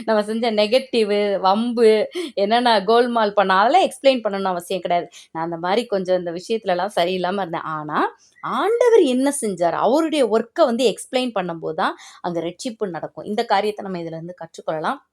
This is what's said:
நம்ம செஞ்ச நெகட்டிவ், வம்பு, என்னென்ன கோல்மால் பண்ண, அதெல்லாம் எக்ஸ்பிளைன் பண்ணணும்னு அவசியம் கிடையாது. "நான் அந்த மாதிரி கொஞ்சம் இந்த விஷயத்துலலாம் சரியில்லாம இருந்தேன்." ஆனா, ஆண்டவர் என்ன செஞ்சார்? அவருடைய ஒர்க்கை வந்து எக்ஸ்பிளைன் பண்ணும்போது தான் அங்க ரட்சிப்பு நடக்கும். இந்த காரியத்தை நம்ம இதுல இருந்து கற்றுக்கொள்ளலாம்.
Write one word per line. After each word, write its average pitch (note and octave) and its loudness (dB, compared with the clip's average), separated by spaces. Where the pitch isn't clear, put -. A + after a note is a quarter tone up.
நம்ம G#3+ 2
செஞ்ச A3+ -2
நெகட்டிவ், G#3 0
வம்பு, A3 4
என்னென்ன A3 2
கோல்மால் A3+ 2
பண்ண, G3 2
அதெல்லாம் C4 4
எக்ஸ்பிளைன் C4+ 0
பண்ணணும்னு G3 -4
அவசியம் F3+ -4
கிடையாது. F3 -2
"நான் E3 -6
அந்த E3+ -6
மாதிரி F#3+ 0
கொஞ்சம் F#3 0
இந்த F3 -4
விஷயத்துலலாம் F#3 -4
சரியில்லாம F#3 -2
இருந்தேன்." E3 -6
ஆனா, D#3 -4
ஆண்டவர் A4 2
என்ன C4+ 2
செஞ்சார்? F3 0
அவருடைய C4 2
ஒர்க்கை A3+ 2
வந்து A#3+ 0
எக்ஸ்பிளைன் B3+ -2
பண்ணும்போது E3 -4
தான் A3 -2
அங்க E3+ -4
ரட்சிப்பு F#3 -8
நடக்கும். D#3 -12
இந்த A3+ -4
காரியத்தை G#3 -2
நம்ம F#3 -8
இதுல E3 -8
இருந்து E3 -12
கற்றுக்கொள்ளலாம். E3+ -8